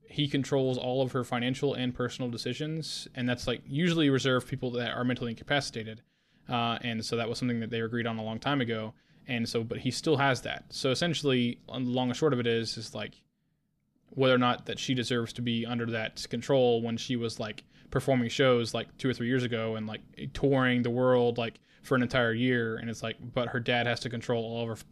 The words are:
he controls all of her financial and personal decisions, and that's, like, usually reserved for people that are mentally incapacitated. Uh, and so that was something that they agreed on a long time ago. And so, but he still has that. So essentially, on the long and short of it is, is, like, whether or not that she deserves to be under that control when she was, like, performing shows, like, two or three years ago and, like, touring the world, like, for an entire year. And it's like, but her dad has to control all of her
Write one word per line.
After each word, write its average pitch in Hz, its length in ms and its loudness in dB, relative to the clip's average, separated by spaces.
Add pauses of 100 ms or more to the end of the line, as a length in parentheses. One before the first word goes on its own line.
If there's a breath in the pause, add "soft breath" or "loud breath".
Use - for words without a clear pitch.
he 147 200 0
controls 135 500 0
all 127 240 0
of 127 120 0
her 127 100 0
financial 127 500 0
and 127 220 -2
personal 123 340 -4
decisions, 151 840 -6
and 123 120 -2
that's, 123 200 -2
like, 120 180 -2
usually 160 440 4
reserved 131 360 4
for - 40 -14
people 127 220 -4
that 120 200 -2
are 123 140 -2
mentally 123 260 -2
incapacitated. 113 720 -4 (480)
Uh, 117 320 0
and 113 240 -4
so - 100 -4
that 117 140 0
was 120 100 -4
something 120 220 0
that 113 80 -6
they 117 100 -2
agreed 113 260 -2
on 113 120 -2
a 110 60 -6
long 110 140 -4
time 139 240 0
ago. 110 320 -4 (340 soft breath)
And 117 220 -2
so, 117 140 0
but 113 160 -6
he 127 120 -2
still 151 260 2
has 135 240 2
that. - 280 -8
So - 220 -2
essentially, 127 680 0 (100)
on 127 160 -6
the 123 60 -2
long 127 180 0
and 120 80 -2
short 151 160 4
of 123 60 0
it 120 80 0
is, 113 300 0
is, 110 160 -12
like, 107 200 -8 (960)
whether 131 220 4
or 127 40 6
not 123 300 2
that 110 120 -6
she - 140 0
deserves 120 400 -2
to - 80 -8
be 117 240 -2
under 117 220 -4
that 113 420 -6
control 123 520 4
when 113 160 -2
she 127 180 -4
was, 117 240 -4
like, 107 240 -8 (280 soft breath)
performing 127 380 2
shows, 120 440 4
like, 113 240 -6
two 135 120 0
or 120 40 2
three 117 140 -4
years 127 160 2
ago 113 320 -2
and, 107 120 -6
like, 107 140 -10 (320)
touring 127 500 4
the 120 60 0
world, 120 480 4
like, 113 220 -4 (240 soft breath)
for - 120 2
an 127 60 6
entire 120 320 2
year. 117 440 2
And 117 120 -8
it's 113 140 -10
like, 113 140 -6 (160)
but 120 160 0
her 123 100 -2
dad 120 280 2
has 117 140 0
to 131 80 -4
control 117 340 -2
all 117 200 -6
of 117 40 -4 (120)
her - 120 -18